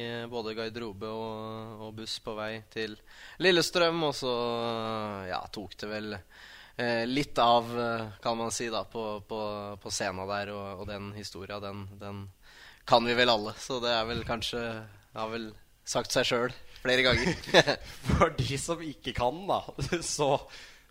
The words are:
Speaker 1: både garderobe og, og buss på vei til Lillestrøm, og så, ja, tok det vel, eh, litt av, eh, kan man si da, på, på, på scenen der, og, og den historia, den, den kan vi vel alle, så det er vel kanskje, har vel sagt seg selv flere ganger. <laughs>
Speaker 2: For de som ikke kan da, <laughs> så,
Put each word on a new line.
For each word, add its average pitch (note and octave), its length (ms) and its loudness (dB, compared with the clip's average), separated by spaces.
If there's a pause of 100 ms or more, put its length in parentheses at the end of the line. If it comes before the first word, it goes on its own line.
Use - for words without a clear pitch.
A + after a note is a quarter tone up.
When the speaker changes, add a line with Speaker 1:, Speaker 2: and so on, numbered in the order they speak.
(260)
Speaker 1:
både A#2 280 -4
garderobe A2 540 -6
og, A2 760 -8
og A2 140 -10
buss A2 240 -8
på A2 160 -8
vei G#2+ 180 -4 (140)
til A2 300 -6 (400)
Lillestrøm, E3+ 680 4
og C#3+ 120 2
så, B2+ 180 0 (880)
ja, F2+ 220 -4
tok - 320 -12
det G#2 120 -8
vel, G#2+ 280 -6 (560)
eh, A#2 320 0
litt C3+ 340 0
av, A#2 340 6
eh, A#2 340 -2 (100)
kan A#2 200 -2
man A2+ 140 -2
si A#2+ 180 -4
da, G#2+ 140 -2
på, A2+ 220 -6 (160)
på, G#2+ 200 -6 (340)
på G2+ 180 -10
scenen F#2+ 340 -4
der, G2+ 240 -4
og, G2 320 -8
og G2+ 60 -8
den G2+ 240 -8
historia, G2+ 460 -10
den, G2+ 340 -8
den G2+ 320 -10 (560)
kan A#2 240 6
vi A#2+ 100 4
vel B2 160 6
alle, G#2+ 240 2
så B2+ 240 -4
det A#2+ 140 0
er A2+ 120 4
vel A#2 200 -4
kanskje, A#2 400 -4 (440)
har A2 220 -6
vel A2+ 200 -6 (360)
sagt - 240 -2
seg C3 160 4
selv B2 320 0 (160)
flere B2+ 280 4
ganger. B2+ 320 6 (340)
<laughs> - 80 2 (260)
Speaker 2:
For D#3 300 6
de C#3 240 0
som E3 240 -2
ikke C#3 320 -6
kan C3+ 300 0
da, C#3 160 2 (280)
<laughs> E3+ 140 0
så, C#3+ 320 2 (580)